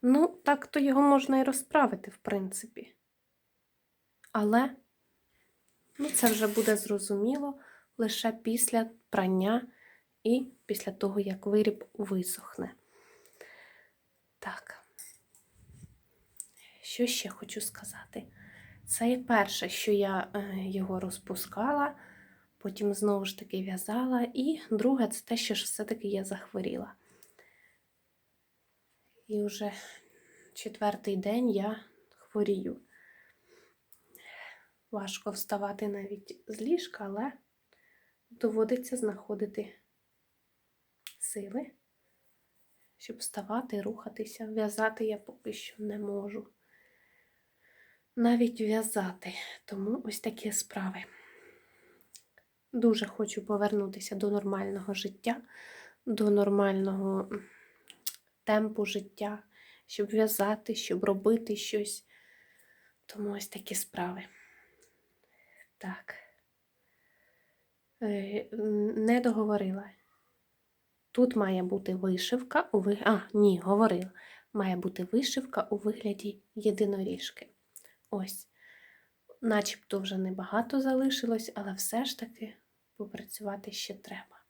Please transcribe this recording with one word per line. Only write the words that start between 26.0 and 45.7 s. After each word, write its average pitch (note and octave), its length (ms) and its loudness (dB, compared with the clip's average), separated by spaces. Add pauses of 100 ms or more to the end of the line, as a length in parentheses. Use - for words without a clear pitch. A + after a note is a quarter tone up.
я G3 180 -2
захворіла. - 680 -6 (2250)
І G#3 180 0
вже G3+ 260 -4 (840)
четвертий G3+ 640 -2
день A3+ 320 2
я G#3 300 0 (300)
хворію. G3 720 -2 (2000)
Важко G3 400 -6
вставати G3+ 560 -4
навіть G3+ 600 -8
з G#3+ 140 -8
ліжка, C#4+ 440 -2
але G#3 260 -6 (1000)
доводиться A#3 680 0
знаходити G#3 800 -4 (1400)
сили, G3+ 520 -6 (1300)
щоб A3+ 200 -12
вставати, G#3 640 -4
рухатися. G#3+ 680 -8
В'язати A3 580 0
я G#3+ 120 0
поки - 360 -12
що - 300 -12